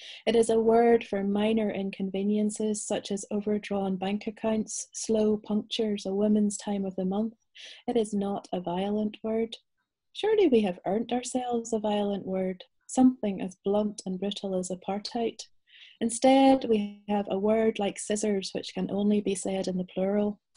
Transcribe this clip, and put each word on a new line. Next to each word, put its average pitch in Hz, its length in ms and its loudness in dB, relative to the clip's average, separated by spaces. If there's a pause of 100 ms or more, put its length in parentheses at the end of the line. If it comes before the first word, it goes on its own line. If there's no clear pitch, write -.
(280)
It 220 80 4
is 226 140 4
a 226 100 4
word 233 460 6
for 196 180 -4
minor 208 480 2
inconveniences 208 1120 -2
such - 240 -4
as 196 220 -6
overdrawn 208 640 -2
bank 202 320 -4
accounts, 220 680 -4
slow 214 440 0
punctures, 208 680 -4
a 190 80 -4
woman's 208 440 2
time 202 280 -4
of 190 120 -6
the 185 80 -2
month. 208 300 -2 (520)
It 247 80 0
is 214 180 0
not 202 380 -2
a 185 80 -4
violent 202 640 -2
word. 226 320 -2 (560)
Surely 415 360 2
we 240 140 6
have 180 240 0
earned 220 280 -2
ourselves 247 580 -4
a 226 80 0
violent 208 480 -2
word, 185 360 -4 (220)
something 233 560 4
as 185 220 -8
blunt 208 420 0
and 185 140 -6
brutal 196 360 -4
as 185 140 -4
apartheid. 208 680 -6 (640)
Instead, 262 680 6
we 208 400 0
have 202 200 0
a 190 100 -2
word 220 400 2
like 202 180 -2
scissors, 208 560 -2
which - 200 -8
can 185 180 -4
only 208 280 2
be 202 160 -2
said 190 320 -4
in 185 100 -2
the 180 80 -2
plural. 208 540 -2 (180)